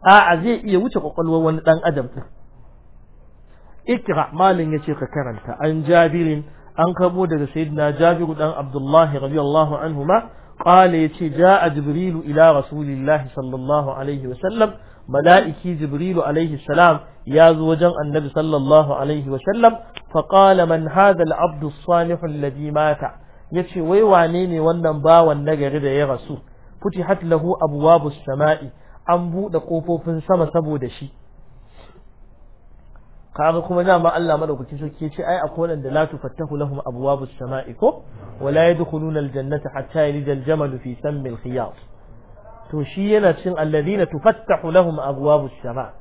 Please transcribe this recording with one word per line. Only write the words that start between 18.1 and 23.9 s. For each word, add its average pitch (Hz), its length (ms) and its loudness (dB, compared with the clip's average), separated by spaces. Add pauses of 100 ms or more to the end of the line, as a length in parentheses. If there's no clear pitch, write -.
sallallahu 151 640 2
alaihi 139 340 -4
wa 135 140 -4
sallam, 226 320 4 (400)
fa 156 160 2
qala, 190 380 6
"Man 160 180 0
hadha 175 400 4
al-'abdu 156 480 -2
as-salihu 170 480 -2
alladhi 147 500 -8
mata?" 151 460 -2 (340)
Ya 180 120 -2 (100)
ce, 185 80 -6
"Wai 185 220 2